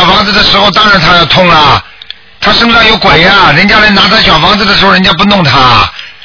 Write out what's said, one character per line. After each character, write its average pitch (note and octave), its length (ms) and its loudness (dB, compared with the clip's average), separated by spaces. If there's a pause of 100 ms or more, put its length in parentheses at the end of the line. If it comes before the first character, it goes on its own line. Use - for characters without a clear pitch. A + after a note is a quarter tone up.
房 G3 200 0
子 G3+ 60 -4
的 G3+ 120 0
时 G3 140 -2
候， G3+ 140 0
当 G#3 180 0
然 G3+ 120 2
他 E3+ 160 0
要 E3+ 80 0
痛 F3+ 240 0
啦。 D3 340 0 (560)
他 G#3 120 -2
身 A3+ 200 0
上 A#3 160 2
有 A3 100 0
鬼 G3 240 0
呀， F#3 340 2
人 F#3 120 0
家 G#3+ 120 0
来 G#3+ 100 2
拿 G3 140 0
他 G3+ 140 -2
小 G3+ 220 0
房 E3+ 180 0
子 G#3 80 -4
的 G3 100 -2
时 F#3 100 0
候， G3 80 2
人 F#3 100 0
家 G3 100 0
不 E3+ 120 -2
弄 G3+ 180 0
他， B2+ 460 0 (360)